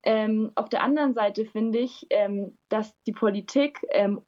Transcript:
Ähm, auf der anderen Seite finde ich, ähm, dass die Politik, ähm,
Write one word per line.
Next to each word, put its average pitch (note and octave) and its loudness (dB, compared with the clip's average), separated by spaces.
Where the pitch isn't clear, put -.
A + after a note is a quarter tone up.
Ähm, A3 2
auf - -4
der - 0
anderen C#4 2
Seite G#3+ 0
finde A3 -2
ich, - -6
ähm, G3+ 0
dass A3 -2
die G#3+ -4
Politik, A3 0
ähm, G3+ 2